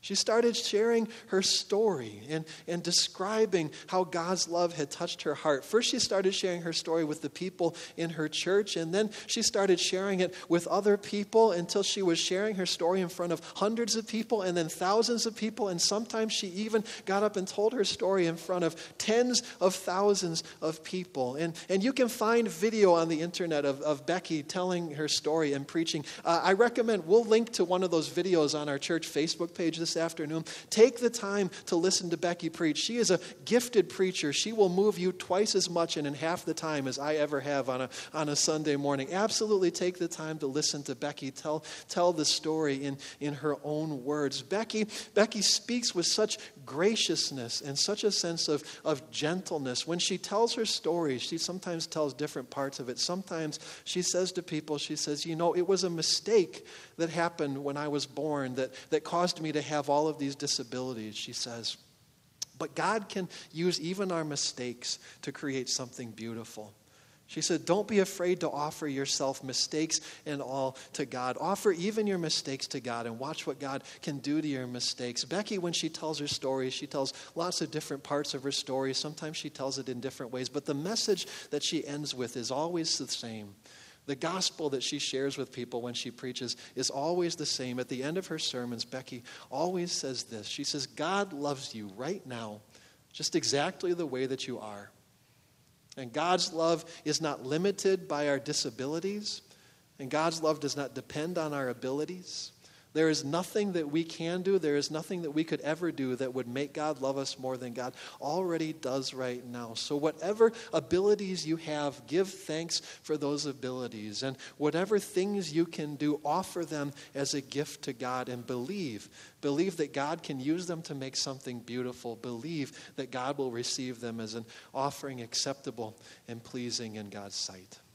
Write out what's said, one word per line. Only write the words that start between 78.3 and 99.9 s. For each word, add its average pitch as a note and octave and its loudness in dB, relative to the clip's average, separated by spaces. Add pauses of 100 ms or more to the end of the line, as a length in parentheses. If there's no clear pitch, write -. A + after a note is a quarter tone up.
of C3 -6
her C#3 -2
story. C3+ -2
Sometimes D#3 -6
she D3+ -8
tells C3+ -4
it B2+ -6
in B2 -4
different B2+ -8
ways. B2+ -4
But C#3+ -4
the D#3 -2
message F#3 0 (240)
that D3 -2
she C#3+ -2
ends C#3+ -6
with B2 -4
is B2 -4
always D#3+ 0
the C3 -6
same. G#2+ -8 (540)
The C#3 -2
gospel E3 -2
that C3 -2
she - -4
shares C#3 -2
with B2+ -6
people A#2+ -6
when B2 -6
she A#2+ -6
preaches A#2+ -8 (180)
is C3 0
always E3+ 0
the D3+ -6
same. B2+ -4
At B2 -4
the B2+ -4
end D#3 -2
of F#3 -4
her D#3 -6
sermons, A#2+ -4
Becky B2+ -10 (300)
always F3 0
says C3 -4
this. G#2+ -10
She - -6
says, C#3 -4
"God F#3+ -2
loves C#3+ -4
you G#2 -8
right D#3 -6
now, A2+ -8 (520)
just - -4
exactly E3+ 2
the E3+ -2
way B2+ -2
that B2+ -4
you A#2+ -6
are." G2+ -12 (1080)
And B2 -10
God's E3+ 2
love D#3+ 2 (180)
is D3+ 0
not D3 -2
limited F#3 2
by D3 0
our C#3 4
disabilities, D#3 -4 (580)